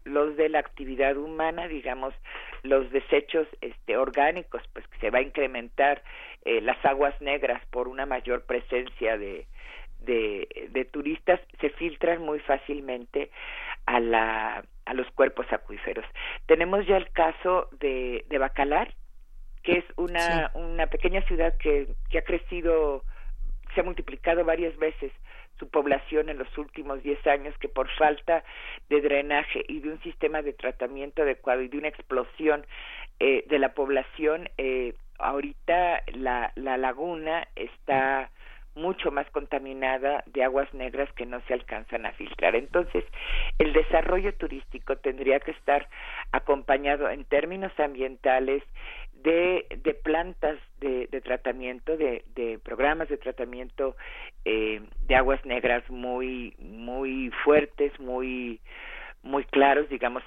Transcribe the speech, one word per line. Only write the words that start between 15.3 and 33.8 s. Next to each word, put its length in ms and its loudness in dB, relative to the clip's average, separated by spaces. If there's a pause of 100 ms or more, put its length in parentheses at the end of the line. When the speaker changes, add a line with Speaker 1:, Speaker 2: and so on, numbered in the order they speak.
Speaker 1:
acuíferos. 540 -4 (400)
Tenemos 420 6
ya 100 8
el 140 -2
caso 580 4 (100)
de, 480 -2
de 100 0
Bacalar, 560 2 (680)
que 160 4
es 60 -4 (120)
una, 540 2
Speaker 2:
Sí. 80 -4
Speaker 1:
una 260 0
pequeña 380 2
ciudad 340 4
que, 300 2 (240)
que 80 4
ha 40 0
crecido, 800 2 (720)
se 80 4
ha 20 4
multiplicado 640 0
varias 320 0
veces 340 -2 (460)
su 120 -12
población 600 2
en 80 -6
los 220 -8
últimos 420 -8
diez 240 -2
años, 320 2
que 120 -6
por 260 -2
falta 480 4 (460)
de 120 6
drenaje 640 2
y 120 -6
de 100 -8
un 140 -10
sistema 400 -2
de 100 -2
tratamiento 720 -2
adecuado 400 2
y 60 -8
de 100 -6
una 80 -2
explosión, 800 0 (520)
eh, 280 4
de 100 4
la 160 2
población, 840 0